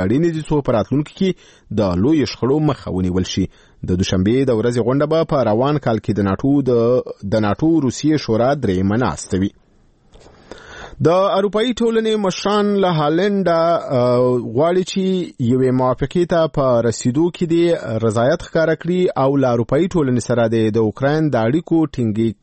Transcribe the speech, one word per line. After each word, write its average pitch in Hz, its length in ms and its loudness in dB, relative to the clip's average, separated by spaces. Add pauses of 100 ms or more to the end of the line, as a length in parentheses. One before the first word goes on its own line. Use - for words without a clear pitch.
اړینې 135 340 2
دي، 160 140 -6
څو 151 180 0
په 123 80 2
راتلونکي 131 440 -2
کې 190 100 2 (500)
د 92 240 0
لویو 143 280 2
شخړو 135 360 0
مخه 120 300 -4
ونیول 92 340 -2
شي. 98 120 0 (400)
د 92 160 -2
دوشنبې 107 500 0
د 113 100 0
ورځې 120 280 0
غونډه 143 240 0
به 160 200 0
په 139 180 0
روان 135 360 0
کال 113 140 0
کې 110 200 -4
د 101 80 0
ناټو 135 260 0 (160)
د، - 20 2 (600)
د 110 120 2
ناټو 151 260 0 (140)
روسیې 147 400 0
شورا 113 280 2
درېیمه 101 500 0
ناسته 92 380 -4
وي. 98 100 -2 (1600)
د - 0 - (300)
اروپایي 208 440 -2
ټولنې 220 440 0
مشران 208 480 0 (100)
له 180 180 2
هالنډه، 175 580 0 (400)
اه، 123 400 2 (160)
غواړي 175 360 2
چې 190 140 -2 (460)
یوې 127 200 2 (100)
موافقې 131 520 0
ته 160 140 2 (100)
په 127 320 2
رسیدو 143 480 0
کې 180 160 -2
دې 170 120 2 (400)
رضایت 117 340 0 (100)
ښکاره 160 340 0
کړي 180 180 -2 (220)
او 135 120 2
له 135 200 2
اروپایي 131 320 0
ټولنې 131 420 0
سره 117 240 2
د، 110 220 2
د 113 140 2
اوکراین 147 440 0
د - 20 2 (120)
اړیکو 165 300 0 (180)
ټینګې 113 340 0 (140)